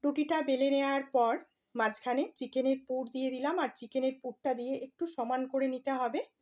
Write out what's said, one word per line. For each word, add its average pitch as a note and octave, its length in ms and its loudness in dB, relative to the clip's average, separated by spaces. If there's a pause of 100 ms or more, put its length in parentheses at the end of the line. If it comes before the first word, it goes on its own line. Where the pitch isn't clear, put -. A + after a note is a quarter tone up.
রুটিটা D4 380 2
বেলে C4+ 280 4
নেওয়ার C#4 400 2
পর A#3+ 240 4 (420)
মাঝখানে A#3+ 480 0 (120)
চিকেনের C4 480 0
পুর B3+ 260 -4
দিয়ে C4 220 -2
দিলাম, C4+ 280 -2
আর C4 160 0
চিকেনের C4 440 -2
পুরটা B3+ 340 -6
দিয়ে B3 200 -4 (100)
একটু C4+ 240 -10
সমান B3+ 400 -2
করে C4+ 200 0
নিতে C4 240 -4
হবে। B3+ 280 0 (220)